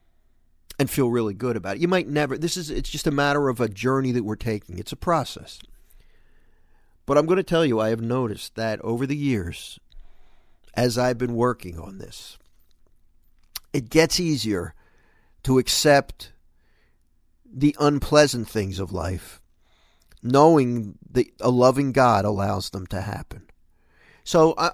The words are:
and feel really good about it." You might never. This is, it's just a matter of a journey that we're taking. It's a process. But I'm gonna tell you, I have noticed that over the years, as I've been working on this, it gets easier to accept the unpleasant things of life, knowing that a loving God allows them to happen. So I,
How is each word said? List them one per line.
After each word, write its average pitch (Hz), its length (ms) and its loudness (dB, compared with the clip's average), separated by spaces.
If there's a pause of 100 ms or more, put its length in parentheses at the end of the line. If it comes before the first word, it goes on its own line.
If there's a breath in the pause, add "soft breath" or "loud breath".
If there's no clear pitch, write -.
(800)
and 135 100 0
feel 131 200 0
really 113 260 -2
good 117 200 -4
about 98 220 -6
it." 135 40 -4
You 165 60 2
might 180 200 0
never. 143 300 -2
This 165 200 -4
is, 160 120 -10
it's - 200 -6
just - 180 -6
a 165 40 2
matter 143 380 0
of 123 120 -4
a 117 80 0
journey 127 420 -2
that 120 140 -2
we're 107 100 -4
taking. 107 420 -6
It's - 140 -12
a - 60 -10
process. - 600 -4 (1500)
But 139 120 2
I'm 151 100 4
gonna 185 160 2
tell 165 220 2
you, 117 140 2
I 110 100 0
have 113 120 -2
noticed 117 540 -4
that 110 260 -4
over 117 240 -4
the 139 100 -4
years, 120 640 -4 (920)
as 120 240 0
I've 123 200 0
been 120 180 -4
working 117 440 -2
on 95 200 -16
this, - 380 -18 (1400)
it 127 160 -4
gets - 300 4
easier 110 540 -2 (720)
to 131 160 4
accept - 720 2 (1120)
the 147 340 0
unpleasant 143 680 2
things 98 320 -4
of 92 120 -6
life, 90 500 -8 (800)
knowing 123 800 4 (100)
that - 160 2 (160)
a 120 80 2
loving 127 420 4
God 120 320 4
allows 98 460 -2
them 95 180 -10
to 92 140 -6
happen. - 480 -12 (760 soft breath)
So 160 320 4
I, 170 180 0